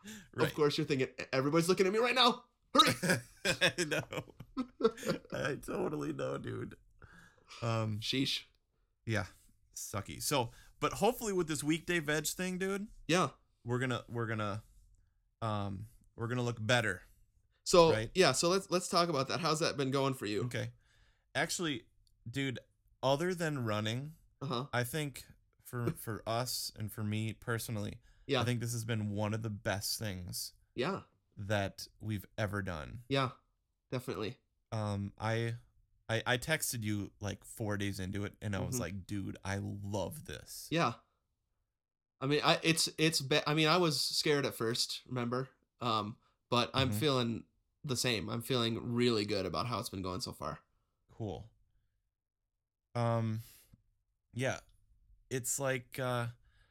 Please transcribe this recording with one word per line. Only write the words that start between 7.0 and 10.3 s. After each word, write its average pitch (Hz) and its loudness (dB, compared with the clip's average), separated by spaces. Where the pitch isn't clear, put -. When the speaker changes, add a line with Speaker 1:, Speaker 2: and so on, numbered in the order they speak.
Speaker 1:
Um, 113 -2
Speaker 2:
Sheesh. 135 0
Speaker 1:
yeah. 104 0
Sucky. 98 -8
So, 127 0